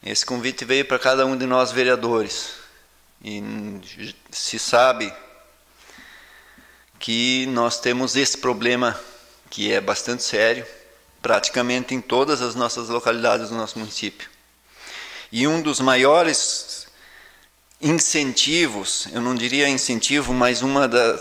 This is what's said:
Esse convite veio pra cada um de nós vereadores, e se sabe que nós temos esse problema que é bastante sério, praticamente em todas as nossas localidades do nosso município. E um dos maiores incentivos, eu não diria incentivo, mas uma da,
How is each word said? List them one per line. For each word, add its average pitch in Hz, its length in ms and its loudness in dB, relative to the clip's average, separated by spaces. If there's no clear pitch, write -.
Esse 104 240 -4
convite 127 400 -6
veio 131 200 0
pra 135 140 0
cada 131 280 2
um 135 100 0
de 127 100 -2
nós 127 260 2
vereadores, 120 760 0
e 104 180 -10
se - 280 -6
sabe 117 540 2
que 127 460 0
nós 120 340 0
temos 123 340 0
esse 135 240 0
problema 120 600 0
que 104 220 -2
é 101 80 2
bastante 101 420 -4
sério, 117 420 2
praticamente 123 680 0
em 123 80 -4
todas 131 400 0
as 117 120 -4
nossas 117 360 -4
localidades 117 580 0
do 113 60 -8
nosso 113 240 -6
município. - 500 -10
E 120 160 0
um 165 140 0
dos 147 180 -2
maiores 135 1040 4
incentivos, 147 1300 0
eu 120 120 -4
não 123 120 0
diria 123 320 0
incentivo, 131 680 0
mas 123 260 2
uma 135 260 2
da, 117 340 4